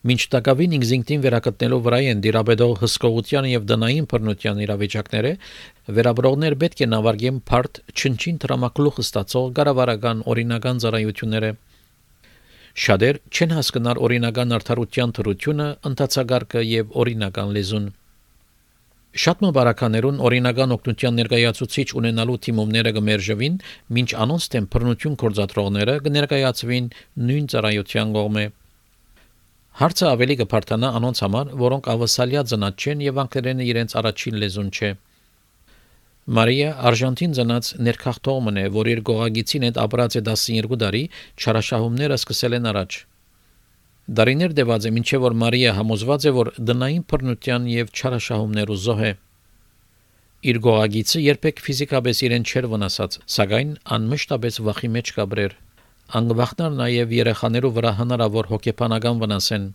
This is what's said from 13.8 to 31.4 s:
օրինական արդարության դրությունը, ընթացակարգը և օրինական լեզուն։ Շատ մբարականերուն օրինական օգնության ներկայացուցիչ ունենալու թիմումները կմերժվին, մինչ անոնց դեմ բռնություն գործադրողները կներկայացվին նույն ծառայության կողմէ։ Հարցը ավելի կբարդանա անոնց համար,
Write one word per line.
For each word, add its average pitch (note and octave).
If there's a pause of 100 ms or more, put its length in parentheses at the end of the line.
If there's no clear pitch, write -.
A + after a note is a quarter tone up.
օրինական A#2+
արդարության A#2+
դրությունը, D3 (240)
ընթացակարգը B2
և A2+
օրինական G#2
լեզուն։ G2+ (1300)
Շատ F3
մբարականերուն B2+
օրինական B2
օգնության A#2+
ներկայացուցիչ A#2 (120)
ունենալու A#2
թիմումները A2
կմերժվին, G#2+ (320)
մինչ A#2+ (140)
անոնց D#3
դեմ G#2
բռնություն B2
գործադրողները G2+ (100)
կներկայացվին C3 (380)
նույն C#3+
ծառայության G#2+
կողմէ։ G#2 (1300)
Հարցը E3
ավելի B2+
կբարդանա A2+ (100)
անոնց B2
համար, A#2+ (100)